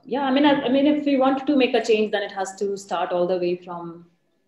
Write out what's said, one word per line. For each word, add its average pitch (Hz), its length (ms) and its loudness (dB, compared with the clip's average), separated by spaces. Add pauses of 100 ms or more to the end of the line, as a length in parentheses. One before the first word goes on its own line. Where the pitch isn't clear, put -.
yeah, 277 200 -4
I 269 80 0
mean, 294 160 4
I, 277 160 2
I 247 60 -2
mean, 277 180 4
if 294 180 2
we 277 120 2
want 262 280 0
to 294 100 2
make 247 200 2
a 220 100 0
change, 214 260 2
then 196 120 -2
it - 80 -8
has 190 240 -8
to 202 200 -4
start 180 360 -6
all 180 160 0
the 185 100 0
way 175 180 -2
from, 170 520 -12 (400)